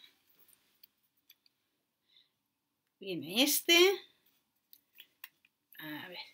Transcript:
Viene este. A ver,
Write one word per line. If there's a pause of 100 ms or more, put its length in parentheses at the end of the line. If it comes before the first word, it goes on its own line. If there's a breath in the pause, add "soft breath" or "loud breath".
(3000 loud breath)
Viene
este. (2000)
A
ver, (160)